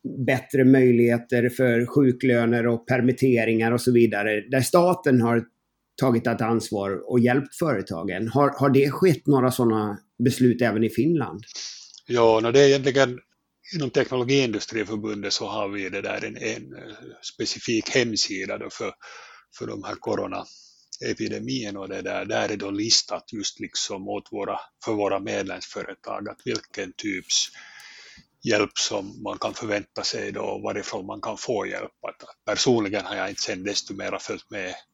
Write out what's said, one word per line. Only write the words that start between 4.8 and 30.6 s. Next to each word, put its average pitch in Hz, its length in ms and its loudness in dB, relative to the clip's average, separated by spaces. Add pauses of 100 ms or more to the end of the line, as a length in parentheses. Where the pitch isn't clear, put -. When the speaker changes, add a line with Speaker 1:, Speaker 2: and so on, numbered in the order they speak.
Speaker 1:
har 117 220 2 (520)
tagit 120 320 2
ett 113 140 0
ansvar 104 720 -2
och 123 80 4
hjälpt 123 360 2
företagen. 98 720 -2
Har, 135 320 2
har 139 100 4
det 139 220 4
skett 165 360 2
några 127 240 4
sådana 107 480 0 (240)
beslut 127 380 4
även 113 220 2
i 110 60 2
Finland? 123 540 0 (640)
Speaker 2:
Ja, 117 360 6
när 117 80 2
det 135 80 6
är 143 80 10
egentligen 135 520 4 (560)
inom 143 140 -2
Teknologiindustriförbundet 110 1400 -2
så 110 140 -4
har 101 220 -4
vi 98 200 -6
det 98 120 -6
där 101 240 -6
en, 110 120 -12
en, 120 360 -8
eh, - 220 -16 (260)
specifik - 680 -4
hemsida 104 680 -2
då 110 120 -12
för, - 240 -10 (640)
för 113 100 -10
de 104 160 -10
här 104 120 -10
coronaepidemin, 104 1800 -8
och 95 120 -10
det 95 120 -8
där, 95 240 -6
där 107 240 -2
är 104 80 -4
då 98 140 -8
listat 104 600 -2
just 101 260 -8
liksom 98 480 -8
åt 101 240 -8
våra, 101 280 -6 (260)
för 113 80 -4
våra 98 260 0
medlemsföretag 101 1120 -8
att - 160 -16
vilken 104 520 -8
typs - 520 -4 (920)
hjälp 104 340 0
som 104 460 -6
man 98 140 -8
kan 104 160 -6
förvänta 104 500 -6
sig 98 280 -6
då 101 100 -8
och 101 200 -6